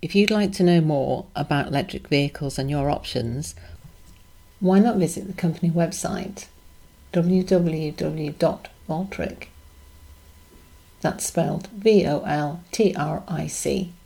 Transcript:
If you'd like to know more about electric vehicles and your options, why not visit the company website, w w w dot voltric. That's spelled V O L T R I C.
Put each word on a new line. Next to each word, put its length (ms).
If 140
you'd 160
like 220
to 100
know 180
more 540
about 320
electric 400
vehicles 500
and 140
your 180
options, 640
why 200
not 180
visit 300
the 60
company 360
website, 800
w 320
w 480
w 400
dot 380
voltric. 600
That's 260
spelled 400
V 400
O 140
L 500
T 240
R 320
I 180
C. 480